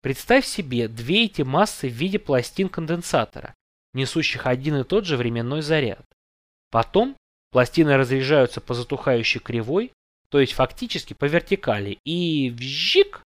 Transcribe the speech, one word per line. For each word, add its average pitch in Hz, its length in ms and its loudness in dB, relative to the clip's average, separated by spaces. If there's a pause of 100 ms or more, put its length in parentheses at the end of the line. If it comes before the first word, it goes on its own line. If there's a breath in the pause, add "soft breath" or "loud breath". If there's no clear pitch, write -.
Представь 240 440 2
себе 123 420 -4
две 123 360 0
эти 180 180 -4
массы 139 460 0
в 123 40 -6
виде 185 260 -2
пластин 147 500 -2
конденсатора, 165 880 -4 (380)
несущих 135 540 -4
один 135 300 0
и 131 80 0
тот 202 200 0
же 160 120 -2
временной 120 460 -2
заряд. 143 420 -2 (680)
Потом 208 460 2 (400)
пластины 139 400 4
разряжаются 135 640 4
по - 140 -6
затухающей 120 680 -2
кривой, 127 520 -4 (360)
то 143 120 2
есть 127 120 2
фактически - 640 -4
по - 100 -6
вертикали, 131 800 -2
и 156 460 0
вжик! 139 800 0